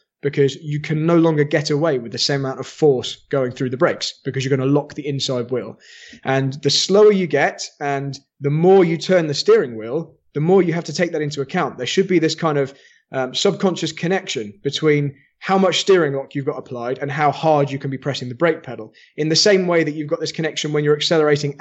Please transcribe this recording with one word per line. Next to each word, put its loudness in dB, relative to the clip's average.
because 0
you -8
can -2
no 4
longer 4
get -2
away 0
with -10
the -12
same -2
amount -6
of -10
force 0
going 0
through -4
the -6
brakes -2
because -4
you're 0
gonna 0
lock 0
the -8
inside -4
wheel. -6
And -2
the -2
slower 6
you 2
get 0
and -4
the -2
more 6
you 0
turn 2
the -4
steering 2
wheel, -8
the -4
more 4
you 0
have -4
to -8
take -2
that -2
into -4
account. -4
There -6
should 0
be 4
this 0
kind 0
of -2
um, -4
subconscious 0
connection -6
between 0
how 0
much 2
steering 4
lock -6
you've -4
got -4
applied -8
and -6
how 0
hard 2
you -6
can -6
be -6
pressing -6
the -10
brake 0
pedal. -14
In -2
the 2
same 4
way 2
that -4
you've -8
got -2
this -6
connection -4
when 0
you're 2
accelerating 2